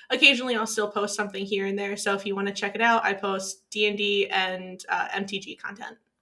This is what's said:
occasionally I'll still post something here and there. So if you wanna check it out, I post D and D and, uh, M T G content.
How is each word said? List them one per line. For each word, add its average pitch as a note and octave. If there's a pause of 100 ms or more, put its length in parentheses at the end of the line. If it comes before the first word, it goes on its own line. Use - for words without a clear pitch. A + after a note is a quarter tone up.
(120)
occasionally C4
I'll G#3+
still G#3
post G#3
something G3
here G3
and G3
there. G3+
So G3+
if G3
you G3
wanna G3
check G3+
it G#3+
out, A#3
I G3
post F#3+
D G#3
and G3+
D G3+
and, F#3
uh, F3+
M G3
T G3
G F#3+
content. - (240)